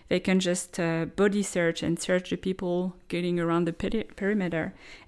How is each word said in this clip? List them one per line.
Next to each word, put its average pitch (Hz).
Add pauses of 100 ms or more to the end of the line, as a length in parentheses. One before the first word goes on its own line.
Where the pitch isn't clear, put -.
they 180
can 190
just, 180
uh, 165
body 196
search 170
and 170
search 180
the 180
people 185 (120)
getting 175
around 170
the 165
peri-, 196
perimeter 185 (360)